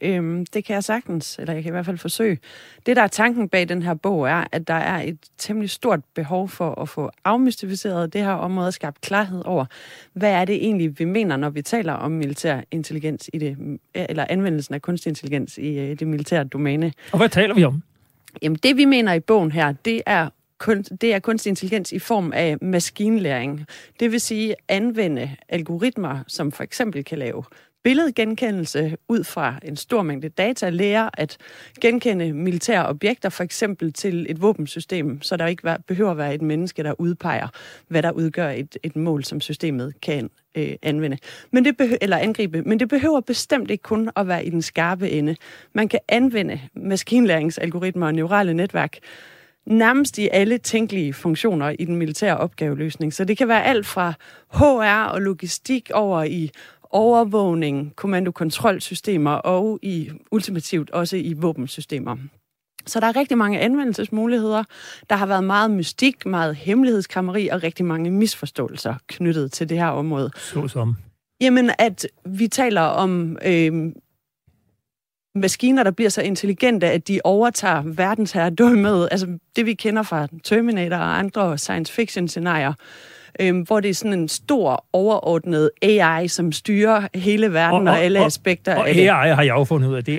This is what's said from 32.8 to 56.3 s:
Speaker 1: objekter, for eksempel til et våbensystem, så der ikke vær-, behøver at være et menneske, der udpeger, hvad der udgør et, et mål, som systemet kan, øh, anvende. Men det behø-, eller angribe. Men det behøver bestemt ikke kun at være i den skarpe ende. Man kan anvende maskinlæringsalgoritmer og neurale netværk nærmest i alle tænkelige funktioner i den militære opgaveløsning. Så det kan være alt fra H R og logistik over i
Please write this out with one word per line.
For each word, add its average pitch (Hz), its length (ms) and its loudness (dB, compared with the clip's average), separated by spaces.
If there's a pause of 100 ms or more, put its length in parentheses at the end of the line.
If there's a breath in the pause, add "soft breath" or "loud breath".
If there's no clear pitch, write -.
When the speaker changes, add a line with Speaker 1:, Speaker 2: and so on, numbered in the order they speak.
Speaker 1:
objekter, 196 420 -2
for 180 160 -6
eksempel 175 480 -4
til 175 360 -4
et 165 140 -6
våbensystem, 160 800 -2
så - 140 -4
der 170 100 0
ikke 175 180 -4
vær-, 165 220 -2
behøver 190 240 0
at 165 60 -2
være 143 180 -2
et 151 80 -4
menneske, 160 400 -2
der 151 180 -4
udpeger, 170 480 -2 (400 loud breath)
hvad 160 140 0
der 170 80 0
udgør 160 380 -2
et, 135 340 -8
et 160 140 -8
mål, 156 280 -2
som - 160 -6
systemet 143 640 -6
kan, 143 280 -4 (240)
øh, 143 180 -4 (100)
anvende. 147 360 -2 (340 loud breath)
Men 247 120 6
det 277 120 2
behø-, 240 240 2
eller 190 160 0
angribe. 190 460 -2
Men 214 180 2
det 247 80 0
behøver 285 320 2
bestemt 240 500 -2
ikke 202 120 -4
kun 220 340 -2
at 196 120 0
være 175 160 -2
i - 60 -6
den 165 120 -2
skarpe 175 480 -2
ende. 151 260 0 (380 loud breath)
Man 208 140 0
kan - 200 0
anvende 220 520 2 (160)
maskinlæringsalgoritmer 180 1300 0
og 156 80 0
neurale 175 400 2
netværk 165 420 -2 (720 loud breath)
nærmest 226 520 4
i 208 140 0
alle 214 260 4
tænkelige 196 540 -2
funktioner 156 640 0
i 175 60 -2
den 170 120 -2
militære 170 400 0
opgaveløsning. 151 800 -4
Så 190 100 -2
det 208 140 0
kan 254 100 2
være 220 160 4
alt 226 220 2
fra 175 260 -2 (400 soft breath)
H - 100 4
R 220 420 4
og 202 180 -2
logistik 196 720 -4
over 196 280 2
i 160 280 -2 (420 loud breath)